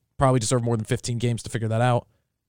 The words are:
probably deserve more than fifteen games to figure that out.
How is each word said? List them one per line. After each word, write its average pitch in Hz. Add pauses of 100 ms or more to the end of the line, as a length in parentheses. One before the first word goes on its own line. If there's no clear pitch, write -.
(180)
probably 131
deserve 120
more 117
than 107
fifteen 120
games 120
to 117
figure 110
that 110
out. 123 (420)